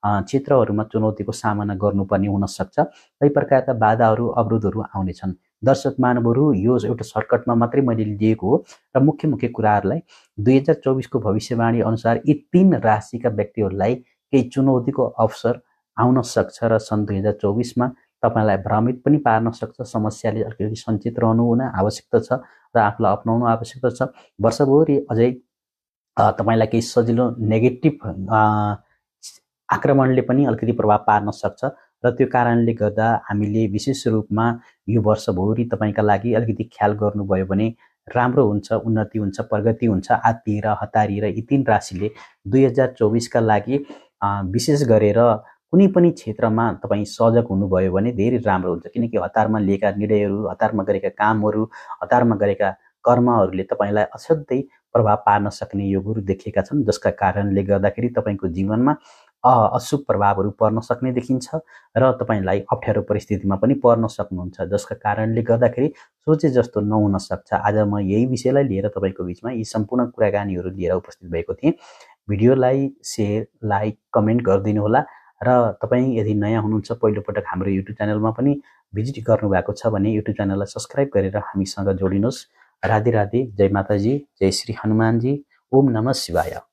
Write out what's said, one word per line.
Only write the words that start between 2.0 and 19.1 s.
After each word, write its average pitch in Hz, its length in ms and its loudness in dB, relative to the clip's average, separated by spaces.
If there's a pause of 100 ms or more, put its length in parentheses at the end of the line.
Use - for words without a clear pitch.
हुन 98 180 0
सक्छ। - 340 -6 (420)
कई 143 80 4
प्रकारका 135 440 0
बाधाहरू, 110 540 2
अवरोधहरू 110 540 -2
आउनेछन्। 95 520 -6 (300)
दर्शक 135 360 2
महानुभावहरू, 123 540 2
यो 113 320 2
एउटा - 180 -4
सर्टकटमा 117 520 -2
मात्रै 117 260 2
मैले 113 240 0
लिएको 107 440 0
हो 151 160 2 (320)
र - 20 4
मुख्य, 156 280 2
मुख्य 127 200 -2
कुराहरूलाई 107 520 0 (400)
दुई 127 180 4
हजार 143 180 2
चौबिसको 131 440 -2
भविष्यवाणी 113 640 0
अनुसार 113 460 0
यी 151 60 4
तीन 180 400 4
राशिका 113 560 0
व्यक्तिहरूलाई 104 680 -2
केही - 480 -2
चुनौतीको 131 600 0
अवसर 117 580 -2 (360)
आउन 123 240 2
सक्छ - 420 -4
र 113 140 2
सन् 107 280 -2
दुई 101 120 -4
हजार 101 160 0
चौबिसमा 120 540 -2 (360)
तपाईँलाई 110 340 2
भ्रमित 110 480 -2
पनि 147 120 4